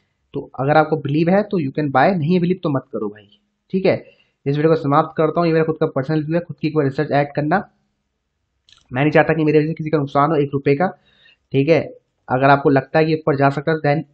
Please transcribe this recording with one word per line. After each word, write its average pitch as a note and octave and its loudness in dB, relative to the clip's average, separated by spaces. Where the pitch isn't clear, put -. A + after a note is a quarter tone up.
तो - -10
अगर C#3+ 4
आपको D#3 2
बिलीव D3 -2
है, F#3+ 2
तो G3+ -4
you C#3 -4
can D3+ -4
buy, C3 4
नहीं D#3+ -2
है F#3 2
बिलीव, F3 -2
तो E3 -2
मत C3+ -2
करो G#2+ -6
भाई, G#2 -20
ठीक F#3+ -2
है। D3+ 4
इस C#3 0
वीडियो D#3+ 2
को - 0
समाप्त D3 0
करता D#3 0
हूँ। E3+ 0
ये D#3+ 0
मेरा D#3+ 2
खुद D#3 -4
का D#3+ 0
पर्सनल D#3 -4
व्यू D#3 -4
है, E3+ 0
खुद D#3+ -14
की D#3 -4
कोई D3+ 0
रिसर्च C#3 -4
ऐड D3 -2
करना। D#3+ -2
मैं B2+ -4
नहीं D3+ 0
चाहता D#3 4
कि D#3+ -2
मेरे D3+ 4
वजह D3+ 0
से D#3+ -6
किसी D#3 -10
का D#3 0
नुकसान C#3+ 0
हो D#3+ 0
एक C#3+ 0
रुपये C#3+ 0
का, F3+ -2
ठीक C#3 0
है। D#3 4
अगर C3 2
आपको C#3 4
लगता C3+ 2
है D#3+ 2
कि D#3+ 0
ऊपर D#3 -2
जा C#3 2
सकता D3 -4
है, D#3+ 0
then D3 -2